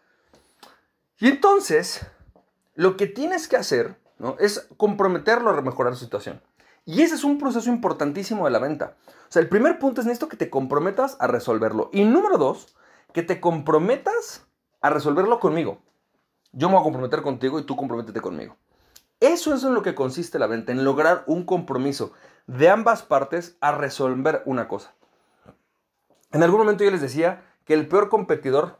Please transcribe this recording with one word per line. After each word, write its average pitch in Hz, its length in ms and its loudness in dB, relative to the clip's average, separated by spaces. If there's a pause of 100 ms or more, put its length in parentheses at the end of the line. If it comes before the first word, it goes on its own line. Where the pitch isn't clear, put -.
(1200)
Y 220 100 4
entonces, 285 800 2 (680)
lo 185 240 2
que 202 80 2
tienes 320 420 -4
que 254 80 0
hacer, 120 400 0 (220)
¿no?, 127 220 -8
es 208 360 -2
comprometerlo 208 760 0
a 147 120 0
mejorar 127 320 -2
su 127 100 -16
situación. - 380 -10 (420)
Y 185 180 0
ese 330 120 2
es 269 80 -6
un 285 160 0
proceso 240 300 -4
importantísimo 185 760 -2
de 139 60 2
la 113 80 2
venta. 143 380 -6 (100)
O - 260 -20
sea, 170 100 4
el 170 60 2
primer 269 300 2
punto 262 220 -2
es, 226 60 -2
necesito 240 220 -4
que - 80 -16
te - 140 -4
comprometas 151 680 -2
a 127 60 0
resolverlo. 110 680 -2
Y 202 120 2
número 370 340 4
dos, - 360 -2 (380)
que 165 100 -4
te 175 180 -4
comprometas 175 1040 0 (340)
a - 100 2
resolverlo 156 480 0
conmigo. 156 440 -2 (720)
Yo 143 160 -2
me 190 60 2
voy 185 60 8
a 151 40 0
comprometer 135 380 -2
contigo 131 380 -4
y 143 40 -8
tú 135 120 -8
comprométete 117 440 -8
conmigo. 80 360 -10 (640)
Eso 311 340 2
es 254 100 -4
en 262 100 2
lo 202 80 0
que 180 120 -4
consiste 139 440 -4
la 117 80 0
venta, 113 260 -4
en 131 120 0
lograr 156 420 2
un 175 180 -2
compromiso 139 680 -4 (340)
de 135 240 4
ambas 220 320 2
partes 160 580 -2
a 147 120 0
resolver 135 720 -2
una 127 220 -4
cosa. - 260 -10 (1400)
En 151 120 2
algún 180 180 6
momento 208 240 2
yo 196 60 6
les 180 100 -2
decía 156 440 -2 (200)
que 156 100 2
el 151 140 2
peor 202 200 4
competidor 156 720 0